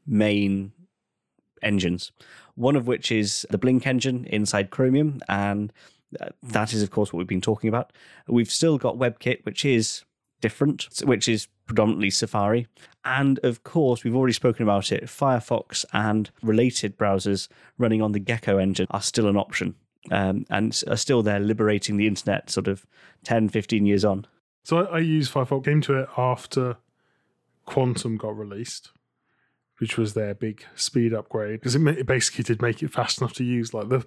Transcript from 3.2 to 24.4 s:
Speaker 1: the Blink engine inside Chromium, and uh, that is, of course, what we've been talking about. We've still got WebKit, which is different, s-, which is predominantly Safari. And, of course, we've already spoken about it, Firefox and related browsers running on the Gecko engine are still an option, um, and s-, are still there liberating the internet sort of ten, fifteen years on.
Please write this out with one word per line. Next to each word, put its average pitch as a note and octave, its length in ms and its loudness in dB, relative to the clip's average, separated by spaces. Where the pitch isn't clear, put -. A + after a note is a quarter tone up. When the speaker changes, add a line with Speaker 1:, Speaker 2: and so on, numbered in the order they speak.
Speaker 1:
the G#2 80 0
Blink B2+ 280 2
engine B2+ 380 0
inside G#2 460 0
Chromium, C3+ 580 2
and G2+ 420 -2
uh, - 120 -10
that A2 300 -2
is, G#2+ 100 0
of G2 80 -2
course, G#2 220 -2
what E2+ 60 -6
we've F2 80 -4
been F#2 140 -2
talking A2 280 -2
about. A#2 240 -2
We've A#2+ 240 2
still D#3+ 280 2
got B2 180 -2
WebKit, B2 480 -2
which - 200 -6
is A#2+ 400 2
different, - 500 0
s-, - 140 -8
which B2 240 2
is A2 180 -2
predominantly G#2 440 2
Safari. A2 560 0
And, C3+ 400 2
of A#2+ 180 0
course, C3 400 0
we've A#2 140 -2
already B2+ 160 4
spoken A#2 320 0
about G2+ 260 2
it, - 140 -2
Firefox - 880 -2
and G#2+ 380 0
related A2+ 560 0
browsers G2 500 0
running A2 240 2
on G#2+ 100 0
the G#2 60 -2
Gecko G2+ 400 0
engine F#2+ 320 0
are G2+ 120 -4
still A2 260 0
an G2+ 80 2
option, F#2+ 400 -4
um, F#2+ 400 0
and A2 220 0
s-, - 100 -4
are - 140 -2
still A#2+ 260 2
there G#2 160 0
liberating G#2 580 0
the G#2 120 2
internet G2 420 -2
sort F2+ 160 -2
of G2 200 -4
ten, A2+ 260 2
fifteen G#2 380 0
years G2+ 180 4
on. G2+ 220 0